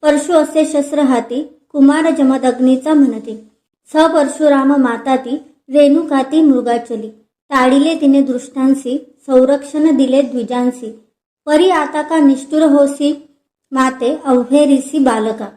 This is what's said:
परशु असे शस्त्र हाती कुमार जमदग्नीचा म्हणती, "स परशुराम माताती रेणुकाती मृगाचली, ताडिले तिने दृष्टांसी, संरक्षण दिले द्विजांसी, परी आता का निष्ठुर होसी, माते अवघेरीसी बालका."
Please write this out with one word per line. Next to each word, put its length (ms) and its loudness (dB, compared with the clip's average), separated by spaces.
परशु 300 0
असे 320 2
शस्त्र 340 -4
हाती 680 -2
कुमार 500 2
जमदग्नीचा 760 0
म्हणती, 540 -2
"स 40 -2
परशुराम 760 2
माताती 640 -2
रेणुकाती 680 2
मृगाचली, 680 -2
ताडिले 500 2
तिने 220 2
दृष्टांसी, 920 -4
संरक्षण 720 2
दिले 260 2
द्विजांसी, 800 -6
परी 240 2
आता 320 -2
का 160 -2
निष्ठुर 440 0
होसी, 640 0
माते 540 -2
अवघेरीसी 760 0
बालका." 480 -2